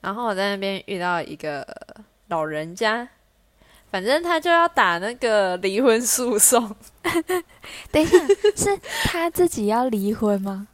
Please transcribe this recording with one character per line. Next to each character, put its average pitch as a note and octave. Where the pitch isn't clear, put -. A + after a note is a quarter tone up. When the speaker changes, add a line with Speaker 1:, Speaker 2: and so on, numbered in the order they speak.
Speaker 1:
然 F#3+
后 A#3+
我 G#3
在 G3
那 G3+
边 G3
遇 F#3+
到 F3
一 -
个 D3
老 D#3+
人 D#3+
家， A3+
反 F#3+
正 C4+
他 E4+
就 D#4+
要 E4+
打 F#3+
那 G3+
个 G#3+
离 F#3+
婚 A#3
诉 B3
讼。 A3
<laughs> -
Speaker 2:
等 D4+
一 -
下， F4+
是 G4+
他 E4+
自 F4
己 G#3+
要 A#3
离 G#3
婚 G#3
吗？ G3